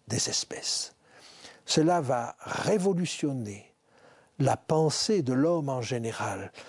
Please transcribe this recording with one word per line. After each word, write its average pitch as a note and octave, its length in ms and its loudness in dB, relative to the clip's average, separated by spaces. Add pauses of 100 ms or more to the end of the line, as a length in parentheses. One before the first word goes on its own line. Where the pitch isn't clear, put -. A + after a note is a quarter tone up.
des A#2 220 -2
espèces ». - 680 -6 (680)
Cela E3 360 4
va A#2+ 380 -2
révolutionner D#3 1300 -2 (680)
la B2+ 180 2
pensée D#3+ 640 2
de B2+ 120 0
l'homme D3+ 360 2
en B2+ 120 -2
général, A2+ 680 -4 (180)